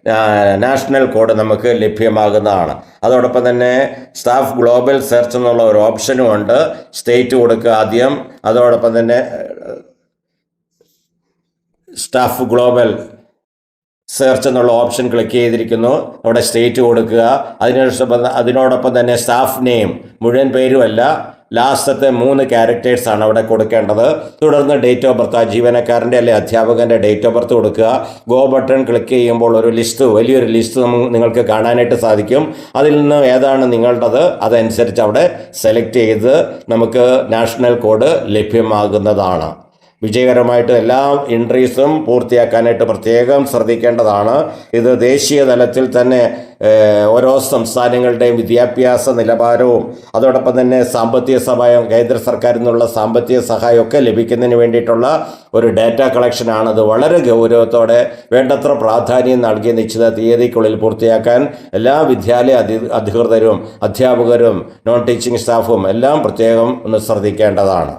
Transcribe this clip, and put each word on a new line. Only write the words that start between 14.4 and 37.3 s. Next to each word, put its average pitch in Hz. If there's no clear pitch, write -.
എന്നുള്ള 123
ഓപ്ഷൻ 120
ക്ലിക്ക് 117
ചെയ്തിരിക്കുന്നു. 113
അവിടെ 117
സ്റ്റേറ്റ് 117
കൊടുക്കുക. 113
അതിനുശേഷം, 127
അതിനോടൊപ്പം 127
തന്നെ 120
സ്റ്റാഫ് 127
നെയിം, 110
മുഴുവൻ 127
പേരുമല്ല, 131
ലാസ്റ്റത്തെ 135
മൂന്ന് 135
ക്യാരക്ടേഴ്സാണ് 113
അവിടെ 110
കൊടുക്കേണ്ടത്. 110
തുടർന്ന് 143
date 123
of 117
birth, 117
ആ -
ജീവനക്കാരൻ്റെ 120
അല്ലെ 117
അധ്യാപകൻ്റെ 113
date 107
of 110
birth 120
കൊടുക്കുക. 110
Go 127
ബട്ടൺ 135
ക്ലിക്ക് 117
ചെയ്യുമ്പോൾ 117
ഒരു 117
ലിസ്റ്റ്, 117
വലിയൊരു 120
ലിസ്റ്റ് 113
നമു-, 123
നിങ്ങൾക്ക് 117
കാണാനായിട്ട് 120
സാധിക്കും. 110
അതിൽ 147
നിന്ന് 147
ഏതാണ് 131
നിങ്ങളുടേത് 120
അതനുസരിച്ച് 113
അവിടെ 117
സെലക്ട് 117
ചെയ്ത് 110
നമുക്ക് 117